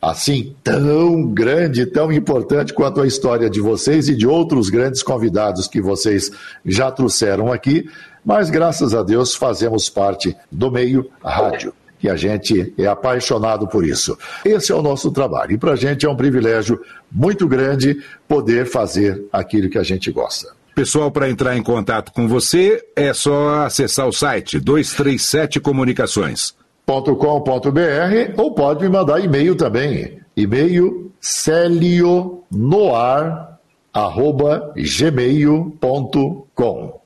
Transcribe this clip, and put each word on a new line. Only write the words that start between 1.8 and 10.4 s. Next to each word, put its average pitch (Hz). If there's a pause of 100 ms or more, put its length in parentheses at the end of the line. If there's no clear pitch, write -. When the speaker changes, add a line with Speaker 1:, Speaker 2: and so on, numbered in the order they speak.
Speaker 1:
tão 151
importante 143
quanto 139
a 135
história 120
de 101
vocês 135
e 143
de 110
outros 143
grandes 123
convidados 104
que -
vocês 98 (340)
já 110
trouxeram 110
aqui, 139 (380)
mas 208
graças 160
a 113
Deus 117
fazemos 110
parte 98 (160)